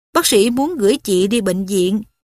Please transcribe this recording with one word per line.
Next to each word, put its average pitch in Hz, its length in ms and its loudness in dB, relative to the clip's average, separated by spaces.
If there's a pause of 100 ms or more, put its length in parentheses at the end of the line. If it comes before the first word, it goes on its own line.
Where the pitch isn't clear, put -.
(120)
Bác 330 140 0
sĩ 226 240 2
muốn 285 260 -2
gửi 220 280 2
chị 190 220 0
đi 226 140 0
bệnh 190 260 -2
viện, 196 360 -2 (260)